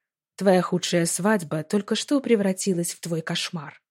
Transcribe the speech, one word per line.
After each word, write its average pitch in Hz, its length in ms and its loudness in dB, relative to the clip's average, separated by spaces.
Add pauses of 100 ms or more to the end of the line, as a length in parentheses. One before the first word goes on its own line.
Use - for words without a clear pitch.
(360)
Твоя 190 260 4
худшая 175 440 0
свадьба 165 580 0
только 208 320 -2
что 285 240 0
превратилась 196 760 0
в - 60 -16
твой 165 220 -4
кошмар". 165 680 -8